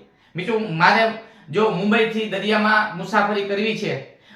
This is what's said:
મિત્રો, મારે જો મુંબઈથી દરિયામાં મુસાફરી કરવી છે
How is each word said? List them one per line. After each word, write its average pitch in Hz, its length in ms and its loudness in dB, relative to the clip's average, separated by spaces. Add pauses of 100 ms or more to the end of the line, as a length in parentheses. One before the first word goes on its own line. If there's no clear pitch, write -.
(360)
મિત્રો, 214 240 -2
મારે 208 520 2 (380)
જો 202 200 2
મુંબઈથી 214 600 0
દરિયામાં 208 680 0
મુસાફરી 202 500 0
કરવી 208 300 -2
છે 160 160 -4 (420)